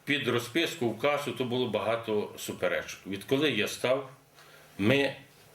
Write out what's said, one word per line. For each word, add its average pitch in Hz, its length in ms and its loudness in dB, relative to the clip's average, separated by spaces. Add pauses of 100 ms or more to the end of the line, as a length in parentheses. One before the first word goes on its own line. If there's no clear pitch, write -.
під 139 240 0
розписку, 120 600 0
в 104 100 -4
касу, 143 340 2
то 127 120 -2
було 123 220 0
багато 104 720 0
суперечок. 85 680 -4
Відколи 135 440 0
я 104 180 0
став, 139 420 0 (680)
ми 135 360 4 (400)